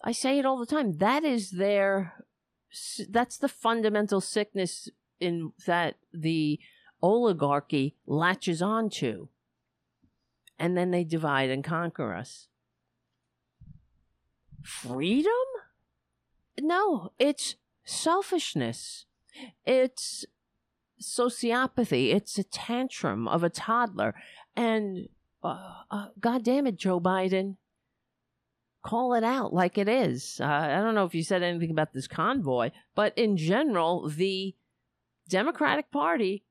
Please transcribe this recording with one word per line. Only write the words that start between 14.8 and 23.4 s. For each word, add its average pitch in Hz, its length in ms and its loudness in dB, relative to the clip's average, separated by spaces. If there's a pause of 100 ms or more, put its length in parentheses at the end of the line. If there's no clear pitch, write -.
No, 320 600 0
it's - 380 0 (280)
selfishness. - 1200 -2 (640)
It's - 580 0 (760)
sociopathy. 240 1120 0
It's - 240 -2
a 196 60 -2
tantrum 117 840 -4
of 170 160 2